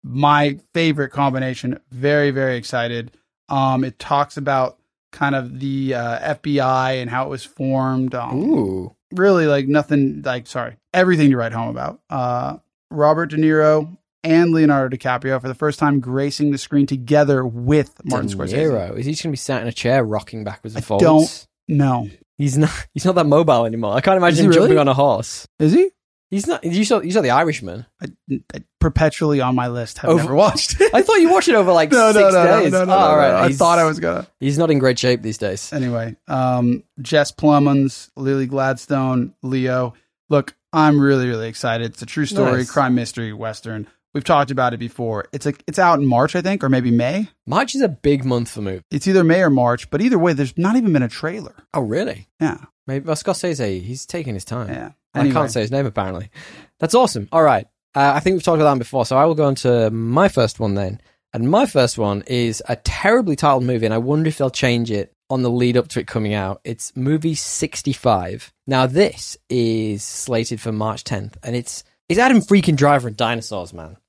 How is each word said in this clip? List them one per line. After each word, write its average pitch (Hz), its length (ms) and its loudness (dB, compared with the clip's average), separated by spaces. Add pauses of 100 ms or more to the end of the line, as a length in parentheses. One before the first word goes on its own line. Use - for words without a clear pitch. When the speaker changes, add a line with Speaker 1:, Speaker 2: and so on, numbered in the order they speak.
Speaker 1:
My 143 560 2 (140)
favorite 151 360 0
combination. 131 680 -4 (120)
Very, 143 400 0
very 131 260 -2
excited. 117 540 -6 (380)
Um, 135 340 0
it 131 160 -8
talks 143 380 -2
about 135 400 -2 (340)
kind 139 240 -2
of 131 240 -8
the, 135 340 -4
uh, 117 280 -6
F 147 200 -6
B 143 180 -2
I 131 340 0
and 123 160 -6
how 131 160 -4
it 147 40 -12
was 135 140 -12
formed. 131 720 -2
Um, 123 280 -4 (100)
Speaker 2:
Ooh. 95 420 -2 (160)
Speaker 1:
really, 180 340 4
like, 139 220 2
nothing, 147 560 0
like, 123 240 -6
sorry, 117 300 -10 (160)
everything 180 380 4
to 127 60 2
write 113 140 -4
home 117 180 -6
about. 135 300 -10 (100)
Uh, 127 480 -6 (320)
Robert 156 380 2
De 151 100 -6
Niro 156 580 2 (280)
and 165 300 4
Leonardo 139 420 2
DiCaprio 131 460 -2
for 131 60 -8
the 127 80 -6
first 151 240 -2
time 143 200 2
gracing 139 520 -2
the 139 60 -2
screen 143 300 0
together 139 580 2
with 123 480 0 (120)
Martin 131 240 -2
Speaker 2:
De 98 60 -8
Speaker 1:
Scorsese. - 180 -6
Speaker 2:
Niro. 107 440 -2
Is 120 80 -6
he 143 60 -4
just 156 120 -8
gonna 165 80 -6
be 135 60 -6
sat 127 240 -6
in 117 60 -6
a 117 60 -6
chair 127 300 0
rocking 107 400 -6
backwards 104 320 -14
and 123 80 -8
Speaker 1:
I - 20 -10
Speaker 2:
forwards? 101 180 2 (640)
Speaker 1:
don't 147 100 0
know. 127 320 0 (280)
Speaker 2:
He's 139 200 -2
not, 151 140 2 (120)
<laughs> - 100 -20
he's 143 120 -8
not 185 100 2
that 170 120 4
mobile 143 380 4
anymore. 110 280 -4
I 127 80 0
can't 190 160 2
imagine 175 160 4
Speaker 1:
Is 147 60 2
he 196 60 4
Speaker 2:
him 190 40 6
Speaker 1:
really? 165 120 8
Speaker 2:
jumping 214 180 4
on 143 80 4
a 135 60 4
horse. 131 540 0 (120)
Speaker 1:
Is 156 140 4
he? 359 160 4 (400)
Speaker 2:
He's 196 180 -4
not. - 160 -4
You 180 220 0
saw, 208 160 2
you 170 100 -8
saw 214 80 2
The 131 120 2
Irishman. 123 540 -2 (160)
Speaker 1:
I, - 40 -12 (480)
I, - 100 -14 (160)
perpetually 151 640 0
on 127 120 0
my 123 140 0
list. 120 300 -8
Have - 140 -2
Speaker 2:
Over 165 120 4
Speaker 1:
never 135 120 -4
watched - 440 0
it. 415 140 4
Speaker 2:
I 247 80 4
thought 427 160 2
you 330 120 6
watched 359 200 4
it 240 60 4
over, 185 180 4
like, 160 180 4
Speaker 1:
No, 220 200 6
no, 214 100 6
Speaker 2:
six 190 120 6
Speaker 1:
no, 175 120 6
no, 170 180 6
Speaker 2:
days. 180 80 2
Speaker 1:
no, 185 60 2
no, 185 60 2
Speaker 2:
Oh, - 20 0
Speaker 1:
no, 185 80 2
Speaker 2:
all 185 180 4
Speaker 1:
no. 151 60 6
Speaker 2:
right. 143 160 4
Speaker 1:
I 175 160 4
Speaker 2:
He's, 139 80 -2
Speaker 1:
thought 170 220 4
I 165 40 4
was 156 160 0
gonna. 165 260 -4 (140)
Speaker 2:
he's 139 180 -2
not 160 140 2
in 143 80 4
great 127 180 2
shape 127 260 0
these 110 140 -6
days. 101 360 -6
Speaker 1:
Anyway, 120 420 -4 (140)
um, 127 540 0 (180)
Jess 147 320 0
Plemons, 143 840 2
Lily 135 300 -2
Gladstone, 131 880 -2 (100)
Leo. 127 500 -2 (360)
Look, 143 260 0 (160)
I'm 151 300 4
really, 135 260 2
really 113 220 -6
excited. 117 420 -4
It's - 100 -18
a 120 40 -12
true 139 200 -4
story, 131 340 0
Speaker 2:
Nice. 123 120 -6
Speaker 1:
crime 127 240 2
mystery, 117 380 -6
Western. 110 540 -10 (260)
We've 143 100 -6
talked 143 280 2
about 127 220 0
it 117 40 -8
before. 113 560 -8
It's 139 120 -10
a, 143 80 -2 (140)
it's 165 120 -6
out 170 200 4
in 143 60 0
March, 127 320 2
I 175 40 0
think, 190 220 -2
or 135 60 0
maybe 127 220 2
May. 135 360 0 (180)
Speaker 2:
March 233 300 -2
is 269 60 -2
a 233 80 2
big 143 340 0
month 120 280 -2
for 110 100 -10
movies. 95 280 -8
Speaker 1:
It's - 180 -6
either 190 180 4
May 170 160 4
or 170 80 4
March, 123 400 0
but 151 120 -2
either 240 180 2
way, 175 120 2
there's 135 260 -4
not 196 200 0
even 214 160 4
been 135 100 2
a 113 60 -2
trailer. 170 460 -10 (180)
Speaker 2:
Oh, 143 80 -2
really? 113 460 -4 (120)
Speaker 1:
Yeah. 156 180 -2 (300)
Speaker 2:
Maybe, 139 180 -6
well, 160 120 -2
Scorsese, 131 640 -4
he's 120 240 -12
taking 143 280 -8
his 95 120 -10
time. 113 240 -10
Speaker 1:
Yeah. 62 220 -12 (220)
Speaker 2:
I - 60 -4
Speaker 1:
Anyway. 135 140 2
Speaker 2:
can't 139 180 0
say 117 100 -2
his 107 100 -2
name, 139 140 -2
apparently. 95 440 -6 (500)
That's 165 160 -2
awesome. 220 380 0
All 165 100 4
right. 123 240 2 (260)
Uh, 139 220 2
I 147 60 -2
think 185 140 0
we've 170 80 -4
talked 160 180 2
about 147 120 6
him 131 60 0
before, 120 260 -2
so 131 120 0
I 147 80 6
will 165 100 2
go 151 100 0
on 139 100 2
to 120 360 2
my 120 380 0
first - 300 0
one 104 160 -2
then. 101 260 -6 (320)
And 120 180 -2
my 240 140 4
first 127 320 0
one 101 300 -2
is 120 420 -2
a 117 80 -2
terribly 202 580 0
titled 135 300 2
movie, 120 200 0
and 110 80 0
I 110 40 0
wonder 147 320 0
if 151 80 -8
they'll 135 120 0
change 120 400 0
it 101 240 -4 (160)
on 131 120 -2
the 123 100 0
lead 123 260 0
up 120 120 -2
to 123 100 -4
it - 80 -8
coming 107 260 -4
out. 98 300 -6
It's - 340 -12
movie 151 380 -2
sixty-five. - 1200 -4 (140)
Now, 131 180 2
this - 520 -2 (120)
is 113 540 -2
slated 113 580 -6
for 113 100 -6
March 107 320 -6
tenth, 101 400 -8
and 117 120 -6
it's, - 280 -8 (240)
it's 180 120 0
Adam 247 220 4
freaking 180 340 4
Driver 135 320 2
and 107 100 -10
dinosaurs, 110 560 -6
man. 82 240 -16 (120)